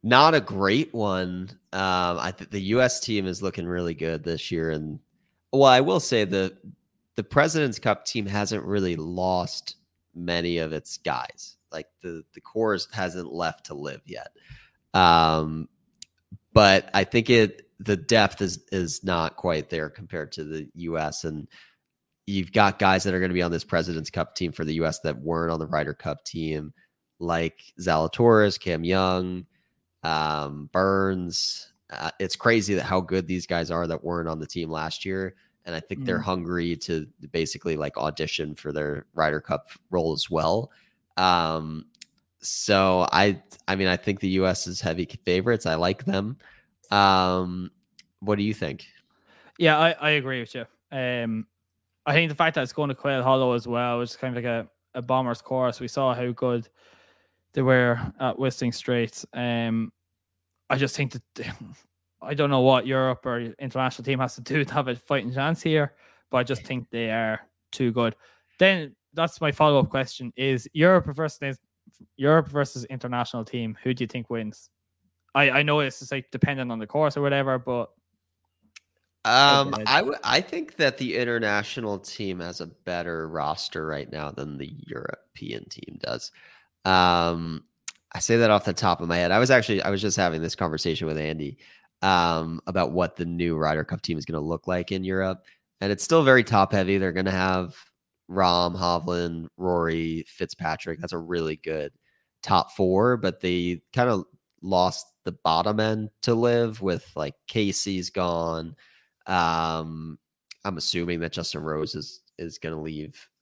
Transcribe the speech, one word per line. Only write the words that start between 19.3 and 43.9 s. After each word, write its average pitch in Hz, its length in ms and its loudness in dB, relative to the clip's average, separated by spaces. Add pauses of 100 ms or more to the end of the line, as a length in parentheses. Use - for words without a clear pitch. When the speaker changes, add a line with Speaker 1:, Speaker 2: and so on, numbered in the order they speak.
Speaker 1:
quite 80 340 -2
there 78 200 -4
compared 82 440 -10
to 78 120 -10
the 78 300 -10
U 85 220 -6
S, 78 280 -4
and 78 200 -6 (800)
you've 95 280 -4
got 101 260 4
guys 95 240 4
that 95 100 0
are 92 60 0
gonna 90 140 0
be 90 80 2
on 85 100 0
this 82 140 -4
President's 82 440 -2
Cup - 240 -4
team 82 200 -4
for 85 100 -6
the 78 120 -2
U 82 100 0
S 78 140 -2
that 71 200 -4
weren't 82 320 -2
on 80 80 -2
the 78 80 -6
Ryder 76 260 -2
Cup 73 300 -8
team, 78 500 -6 (460)
like 85 420 -2 (200)
Zalatoris, 95 760 4
Cam 82 280 -4
Young, 92 600 0 (580)
um, 76 680 -4
Burns. 95 1000 0 (160)
Uh, - 300 -8
it's 95 160 -4
crazy 107 400 2
that 78 80 0
how 92 180 2
good 87 260 -2
these 90 180 -4
guys 85 240 -2
are 85 160 -2
that 82 180 -6
weren't 85 260 -4
on 80 100 -4
the 76 80 -10
team 82 220 -6
last 80 340 -6
year. 95 320 -6 (300)
And 85 100 -8
I 80 60 -6
think 98 240 -10
they're 90 140 0
Speaker 2:
Mm. 76 40 -6
Speaker 1:
hungry 87 540 -2
to 80 280 -4 (260)
basically, 82 440 -2
like, 73 220 -6
audition 76 580 -4
for 76 160 -10
their 73 420 -4
Ryder 78 280 2
Cup - 260 -6 (220)
role 82 240 0
as - 160 -4
well. 87 420 0 (460)
Um, 80 680 0 (540)
so 95 720 2
I, 104 300 4 (260)
I 95 80 0
mean, 95 140 2
I 90 80 2